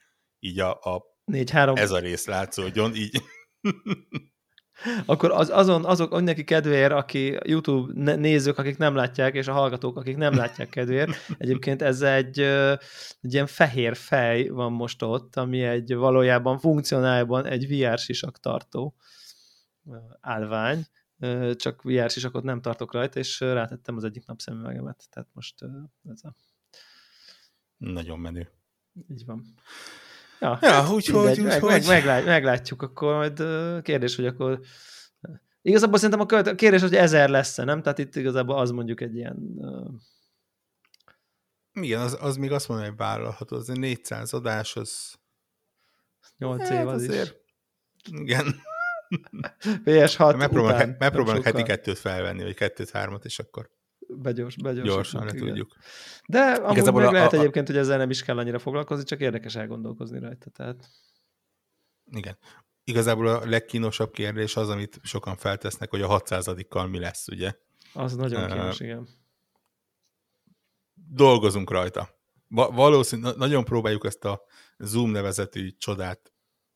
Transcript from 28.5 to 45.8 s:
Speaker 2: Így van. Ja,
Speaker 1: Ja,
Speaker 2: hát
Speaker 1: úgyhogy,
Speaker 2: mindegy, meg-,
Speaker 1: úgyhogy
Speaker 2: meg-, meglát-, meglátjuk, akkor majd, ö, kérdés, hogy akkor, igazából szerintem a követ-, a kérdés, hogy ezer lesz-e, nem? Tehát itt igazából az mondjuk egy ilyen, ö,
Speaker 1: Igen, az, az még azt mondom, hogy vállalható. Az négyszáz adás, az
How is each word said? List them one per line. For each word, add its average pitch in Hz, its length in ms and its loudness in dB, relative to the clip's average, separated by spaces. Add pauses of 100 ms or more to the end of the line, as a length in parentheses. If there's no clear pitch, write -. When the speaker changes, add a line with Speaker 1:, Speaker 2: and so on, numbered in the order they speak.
Speaker 2:
Így 120 180 -16
van. 113 180 -12 (960)
Ja, 120 220 -2
Speaker 1:
Ja, 294 100 8
Speaker 2:
hát 143 200 6
Speaker 1:
úgyhogy, - 320 2
Speaker 2:
mindegy, 127 200 4
meg-, 147 200 2
Speaker 1:
úgyhogy 208 80 6
Speaker 2:
meg-, 160 160 6
meglát-, 139 380 4
meglátjuk, 131 560 2
akkor 147 320 -2
majd, 151 260 -2
ö, 165 420 -4
kérdés, 127 340 0
hogy 127 100 -2
akkor, 127 340 -2 (1040)
igazából 214 360 6
szerintem 214 220 4
a 208 60 0
követ-, 208 220 4
a 202 80 -2
kérdés, 196 260 8
hogy 185 140 4
ezer 156 340 8
lesz-e, 135 340 0
nem? 147 180 -2
Tehát 143 160 -2
itt 139 180 -6
igazából 131 440 -2
az 123 120 0
mondjuk 117 300 -6
egy 117 140 -8
ilyen, 120 220 -10 (240)
ö, 131 260 -12 (1900)
Speaker 1:
Igen, 120 200 -2
az, 123 180 -4
az 139 180 -4
még 135 140 -4
azt 143 160 -2
mondom, 110 200 -4
hogy 104 100 -12
vállalható. 110 580 -6
Az 117 120 -8
négyszáz 123 640 -6
adás, 113 420 -4
az - 400 -12 (1200)